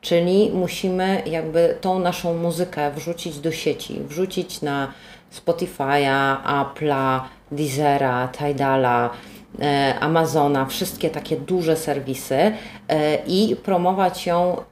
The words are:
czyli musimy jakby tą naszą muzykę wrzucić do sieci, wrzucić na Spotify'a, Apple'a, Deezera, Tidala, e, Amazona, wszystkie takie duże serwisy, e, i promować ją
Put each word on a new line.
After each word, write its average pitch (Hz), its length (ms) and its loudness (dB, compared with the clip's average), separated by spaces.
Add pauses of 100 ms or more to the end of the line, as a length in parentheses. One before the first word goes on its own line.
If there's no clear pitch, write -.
czyli 180 520 2
musimy 185 720 0
jakby 165 560 2
tą 185 180 0
naszą 175 340 -2
muzykę 165 580 -2
wrzucić 156 480 -8
do 156 120 -2
sieci, - 560 -4
wrzucić 180 540 -4
na 139 320 -2 (400)
Spotify'a, 139 1080 0
Apple'a, 139 760 0 (320)
Deezera, 139 760 2
Tidala, 135 840 2 (520)
e, 139 380 2
Amazona, 143 680 2
wszystkie - 440 -4
takie 156 280 -4
duże 160 400 0
serwisy, 135 600 -4
e, 202 160 4 (760)
i 214 280 2
promować 185 720 0
ją 180 320 2 (140)